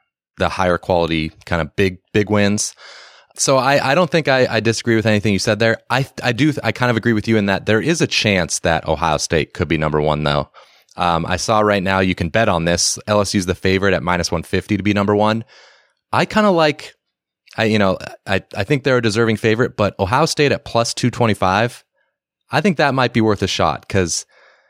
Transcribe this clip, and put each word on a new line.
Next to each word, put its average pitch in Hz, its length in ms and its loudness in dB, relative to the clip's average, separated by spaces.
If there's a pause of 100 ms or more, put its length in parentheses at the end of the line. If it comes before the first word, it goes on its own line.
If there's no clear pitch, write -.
(380)
the 90 100 0
higher 90 300 0
quality 82 540 -2 (120)
kind 85 160 -2
of 78 160 -6
big, 95 220 0 (140)
big 104 180 0
wins. 104 440 0 (640)
So 135 200 2
I, 135 340 2
I - 20 2
don't 170 160 2
think 156 180 -2
I, 131 180 2
I 110 140 -2
disagree 113 360 0
with 104 80 0
anything 107 300 2
you 92 40 0
said 107 200 -2
there. 113 180 2 (140)
I, 131 180 -2 (140)
I 123 100 0
do, 139 300 0
I 113 100 -2
kind 123 180 0
of 113 60 2
agree 117 160 2
with 107 160 -2
you 110 80 4
in 101 100 2
that 92 200 -2
there 107 160 2
is 160 180 0
a 139 60 0
chance 95 540 0
that 82 280 0
Ohio 78 300 0
State - 340 -2
could 80 160 -4
be 82 80 0
number 76 240 0
one, 76 240 0
though. 73 260 -2 (480)
Um, 85 280 0
I 90 100 -2
saw 107 240 0
right 104 220 2
now 95 180 0
you 92 140 0
can 85 160 -4
bet 110 180 0
on 85 160 0
this. 85 420 -2
L 104 140 2
S 101 140 -2
U's 98 100 0
the 87 100 -2
favorite 95 380 0
at 78 100 0
minus 87 300 -2
one 82 100 -2
fifty 98 360 -2
to 95 40 -6
be 101 120 0
number 101 200 0
one. 107 300 0 (680)
I 135 140 0
kinda 214 260 0
like, 156 440 0 (640)
I, 110 60 0
you 107 140 2
know, 95 200 2 (280)
I, 98 160 -2 (120)
I 101 100 -4
think 139 180 -2
they're 131 140 0
a 120 60 0
deserving 110 340 0
favorite, 113 400 0
but 101 220 -2
Ohio 120 260 0
State 143 280 0
at - 120 -4
plus 117 300 -2
two 123 160 -2
twenty-five, 107 760 0 (640)
I 147 120 0
think 190 160 2
that 143 160 2
might 127 180 0
be 120 80 2
worth 110 220 2
a 98 40 0
shot 85 440 -2
'cause 90 340 -2 (460)